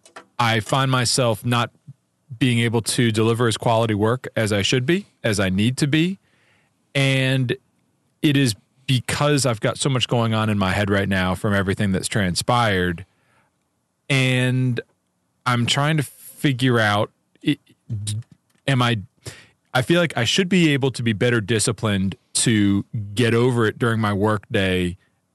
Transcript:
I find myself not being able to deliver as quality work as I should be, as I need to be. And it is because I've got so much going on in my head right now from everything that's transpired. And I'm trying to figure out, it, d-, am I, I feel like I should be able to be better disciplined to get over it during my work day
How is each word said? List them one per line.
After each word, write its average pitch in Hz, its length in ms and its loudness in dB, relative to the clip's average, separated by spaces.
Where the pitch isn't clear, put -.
I 113 180 2
find 135 320 0
myself 123 540 0
not 120 260 -2
being 123 220 2
able 117 240 0
to 117 300 0
deliver 113 340 2
as 110 100 0
quality 113 380 0
work 110 400 -2
as 110 180 0
I 101 100 0
should 127 240 0
be, 185 200 0
as 107 160 0
I 95 120 0
need 104 280 0
to 151 80 0
be. 160 320 0
And 135 640 0
it 147 140 4
is 131 200 2
because 143 600 0
I've 113 140 -2
got - 180 -2
so - 100 -2
much 127 180 -2
going 113 260 0
on 110 160 0
in 107 100 0
my 95 120 0
head 98 200 0
right 98 180 0
now 92 260 0
from 104 180 -2
everything 98 380 0
that's 92 160 -2
transpired. 95 960 0
And 127 720 0
I'm 120 220 0
trying 147 300 0
to 143 80 0
figure 127 760 -2
out, 104 320 0
it, 143 160 -2
d-, 104 140 -6
am 131 140 2
I, 117 180 0
I 127 80 2
feel 170 180 2
like 165 160 -2
I 120 80 0
should 180 240 0
be 175 240 4
able 135 200 0
to 123 100 -10
be 117 100 0
better 120 280 2
disciplined 101 760 -2
to 101 480 2
get 113 200 2
over 120 320 2
it 101 120 -2
during 113 220 0
my 107 120 0
work 104 380 0
day 92 460 -2